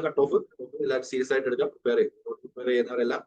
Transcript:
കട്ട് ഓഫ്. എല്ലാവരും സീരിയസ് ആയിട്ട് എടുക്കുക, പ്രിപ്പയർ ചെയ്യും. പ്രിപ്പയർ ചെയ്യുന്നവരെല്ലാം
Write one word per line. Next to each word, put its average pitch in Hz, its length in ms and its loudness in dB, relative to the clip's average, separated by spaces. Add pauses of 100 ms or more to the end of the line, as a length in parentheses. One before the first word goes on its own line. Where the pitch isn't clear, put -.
കട്ട് 147 160 0
ഓഫ്. 139 140 2 (460)
എല്ലാവരും 131 280 -2
സീരിയസ് 127 220 -2
ആയിട്ട് 135 160 0
എടുക്കുക, 131 240 0
പ്രിപ്പയർ 120 240 0
ചെയ്യും. - 160 2 (280)
പ്രിപ്പയർ 123 300 -10
ചെയ്യുന്നവരെല്ലാം 123 560 0